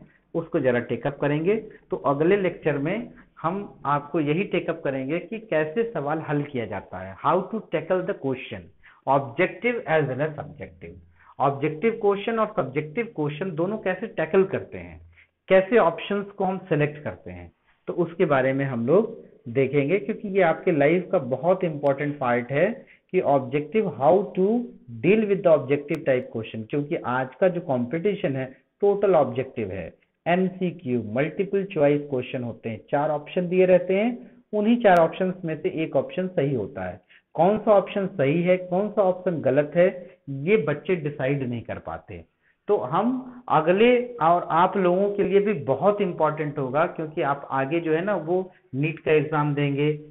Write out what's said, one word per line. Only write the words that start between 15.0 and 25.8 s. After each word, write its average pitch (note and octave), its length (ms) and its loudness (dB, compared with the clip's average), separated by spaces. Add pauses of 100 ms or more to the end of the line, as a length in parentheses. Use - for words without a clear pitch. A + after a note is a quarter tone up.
कैसे F#3+ 300 6
options G3 600 0
को G3 60 -2
हम F#3 140 -2 (100)
select D3 360 0
करते - 260 -10
हैं, F2+ 200 -14 (380)
तो - 60 -6
उसके E3+ 300 0
बारे C3+ 280 4
में C#3 120 0
हम A#2+ 220 -2
लोग F#3 300 4 (340)
देखेंगे, C3+ 480 2
क्योंकि G#3 300 -6
ये F#3+ 140 2
आपके E3 300 2
life E3 400 2
का F#3 60 2 (100)
बहुत F3 360 0
important C#3+ 540 -2
part A#2+ 340 0
है D3+ 140 2 (460)
कि F#3 80 2 (100)
objective, D3 580 0 (120)
how D3 120 6 (220)
to F#3+ 140 2 (500)
deal G#3 300 4
with F#3 160 0
the E3 100 6
objective C#3+ 540 0